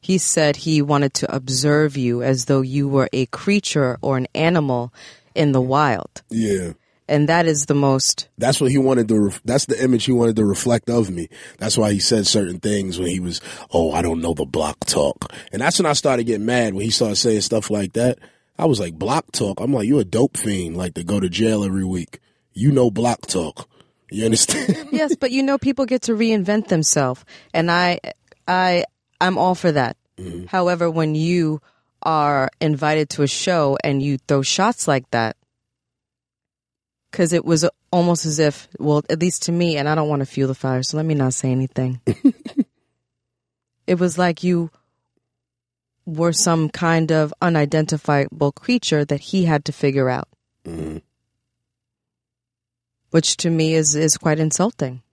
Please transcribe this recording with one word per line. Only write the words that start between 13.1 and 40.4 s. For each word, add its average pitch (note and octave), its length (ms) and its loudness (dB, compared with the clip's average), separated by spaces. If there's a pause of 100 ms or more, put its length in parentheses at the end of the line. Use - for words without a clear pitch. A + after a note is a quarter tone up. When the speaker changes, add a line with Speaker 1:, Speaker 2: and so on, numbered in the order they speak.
Speaker 2:
was, F2 200 -6 (320)
"Oh, E2 200 2
I E2+ 100 -2
don't E2 180 -2
know E2 140 -2
the D2+ 120 -4
block D2+ 400 -4
talk." - 460 0 (200)
And G#2 100 -6
that's D#3+ 160 0
when F3+ 80 2
I D3+ 80 2
started B2+ 300 0
getting A2 220 -2
mad A#2+ 280 0
when G2+ 100 -4
he A2+ 60 -2
started G#2+ 260 0
saying A2 260 2
stuff - 280 -2
like G2+ 240 -2
that. B2 240 0 (400)
I E3 80 -2
was C3 120 0
like, F2 160 -6
"Block A2 380 -4
talk?" G2+ 280 -4
I'm C3 140 -2
like, A2 140 -2
"You C#3+ 100 2
a G#2+ 60 0
dope A2 320 0
fiend, F2 400 -4
like, F2+ 180 -6
to - 100 -10
go G#2 140 -2
to F#2+ 100 0
jail G#2 360 0
every F#2+ 200 -2
week. F#2 360 -6 (340)
You B2 160 2
know B2+ 200 4
block A2+ 360 -2
talk." - 420 -6 (420)
You A2 160 -2
understand? F#3+ 580 0
<laughs> - 80 -6
Speaker 1:
Yes, D4+ 240 0
but, C4+ 140 -2
you C4 120 0
know, C#4 140 2
people C4+ 300 -2
get B3 160 -2
to A#3 100 -2
reinvent G#3+ 560 0
themselves. D3 560 0 (300)
And E3+ 160 2
I, F3 280 2 (480)
I, F3+ 380 2 (380)
I'm F#3 160 0
all F3+ 160 2
for E3+ 180 0
that. C3+ 240 0 (220)
Speaker 2:
Mm-hmm. F3+ 300 -12
Speaker 1:
However, F3 420 0
when D#3+ 240 0
you D#3+ 480 0 (400)
are D3 480 2 (100)
invited D3+ 500 0
to - 120 -2
a C#3+ 40 2
show D3 560 0
and C#3 200 0
you C#3 160 -2 (100)
throw C#3 140 2
shots - 440 0
like C3+ 260 0
that, A2+ 260 -2 (1700)
'cause E3+ 220 0
it F3 140 2
was E3 180 4 (260)
almost E3+ 360 2
as D3+ 120 -2
if, D3+ 300 0 (100)
well, D3 300 2
at D#3+ 100 0
least F3 260 -2
to E3+ 80 -2
me, E3+ 260 0
and C#3+ 100 -2
I D#3 60 2
don't D3+ 160 0
wanna C#3 160 0
fuel C3+ 220 -2